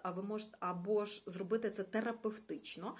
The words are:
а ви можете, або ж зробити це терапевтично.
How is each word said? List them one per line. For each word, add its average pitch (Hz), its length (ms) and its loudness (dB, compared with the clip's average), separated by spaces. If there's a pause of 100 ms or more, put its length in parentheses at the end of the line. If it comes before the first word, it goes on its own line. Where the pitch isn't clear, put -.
а 185 80 -2
ви 180 120 2
можете, 214 380 -2
або 180 440 4
ж - 220 -4
зробити 196 440 2
це 208 120 -2
терапевтично. 214 1160 -2